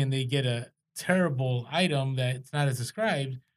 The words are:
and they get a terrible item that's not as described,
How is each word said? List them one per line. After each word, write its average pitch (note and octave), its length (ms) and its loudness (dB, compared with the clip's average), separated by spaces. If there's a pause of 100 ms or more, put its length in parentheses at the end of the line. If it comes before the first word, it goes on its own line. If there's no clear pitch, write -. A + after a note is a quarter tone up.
and C3+ 100 2
they C3 120 0
get B2+ 220 2
a A#2+ 260 -2 (240)
terrible C3 760 0
item C#3+ 460 2
that's B2+ 360 -2
not C#3+ 160 2
as C3 100 0
described, C#3 600 -2 (180)